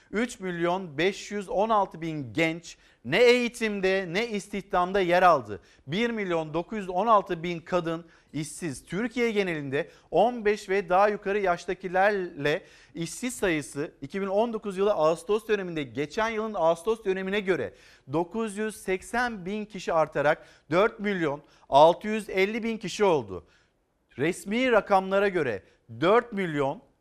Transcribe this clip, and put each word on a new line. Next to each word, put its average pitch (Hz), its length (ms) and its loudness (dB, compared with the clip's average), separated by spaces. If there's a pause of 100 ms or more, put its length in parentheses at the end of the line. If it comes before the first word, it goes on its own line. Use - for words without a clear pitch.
(120)
üç 240 280 -4
milyon 175 580 -2
beş 190 340 -2
yüz 208 180 -8
on 208 200 0
altı 196 320 0
bin 151 320 -6
genç 165 440 -2 (280)
ne 170 180 4
eğitimde 214 840 2
ne 202 180 -2
istihdamda 190 720 -2
yer 180 240 4
aldı. 127 360 4 (280)
Bir 214 220 -2
milyon 175 440 -4
dokuz 175 240 -4
yüz 185 120 -8
on 185 180 -2
altı 180 360 4
bin 175 160 -4
kadın 165 460 -2 (280)
işsiz. 156 520 -8
Türkiye 233 460 -4
genelinde 160 580 -2 (220)
on 220 340 2
beş 208 240 -2
ve 190 200 0
daha 196 200 4
yukarı 202 300 -2
yaştakilerle 180 1200 0 (300)
işsiz 175 420 -8
sayısı 156 560 -4 (100)
iki 190 200 -6
bin 196 60 -4
on 220 260 0
dokuz 202 240 -6
yılı 202 160 2
Ağustos 170 540 2
döneminde 185 360 -2
geçen 147 460 -4
yılın 220 240 -4
Ağustos 190 520 0
dönemine 190 340 -2
göre 165 340 -2 (400)
dokuz 226 440 -2
yüz 214 180 -6
seksen 208 720 -4
bin 208 200 -6
kişi 196 280 -6
artarak 156 520 2 (260)
dört 202 280 2
milyon 170 420 -2 (280)
altı 165 380 6
yüz 214 220 -4
elli 202 340 0
bin 226 140 -4
kişi 208 260 -2
oldu. 117 420 0 (720)
Resmi 196 540 -2
rakamlara 196 560 2
göre 139 360 -2 (380)
dört 220 320 2
milyon 151 480 -2 (200)